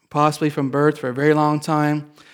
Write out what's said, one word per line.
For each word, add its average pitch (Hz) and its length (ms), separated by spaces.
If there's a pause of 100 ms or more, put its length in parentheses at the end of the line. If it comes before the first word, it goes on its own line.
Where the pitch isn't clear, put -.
possibly 151 400
from 143 200
birth 147 280
for 131 120
a 123 40
very 147 200
long 151 260
time. 151 500 (240)